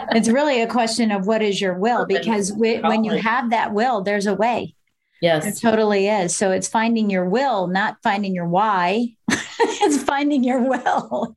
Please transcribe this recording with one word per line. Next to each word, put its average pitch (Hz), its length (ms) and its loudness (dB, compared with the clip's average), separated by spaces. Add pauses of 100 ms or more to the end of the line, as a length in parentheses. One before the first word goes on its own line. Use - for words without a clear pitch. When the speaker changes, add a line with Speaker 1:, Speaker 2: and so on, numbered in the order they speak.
(140)
Speaker 1:
It's 226 140 4
really 262 340 2
a 226 60 0
question 226 440 0
of 190 160 -2
what 220 140 2
is 202 200 0
your 190 140 0
will, 202 300 0
Speaker 2:
Perfect. 190 200 0
Speaker 1:
because 208 260 0
whe-, 220 300 0
when 220 220 2
you 214 80 -2
Speaker 2:
Calling. 175 120 -2
Speaker 1:
have 233 280 0
that 220 220 0
will, 220 280 0
there's 202 240 -2
a 208 80 0
way. 202 420 -2 (460)
Speaker 2:
Yes. 160 220 2
Speaker 1:
There 208 280 -2
totally 208 360 2
is. 196 280 0
So 190 160 0
it's 190 160 -2
finding 226 420 0
your 185 200 0
will, 220 380 0
not 190 360 -2
finding 202 300 -2
your 175 140 -4
why. 196 600 2 (220)
<laughs> - 80 0 (460)
It's 294 200 2
finding 285 400 0
your 247 180 0
will. 254 760 -2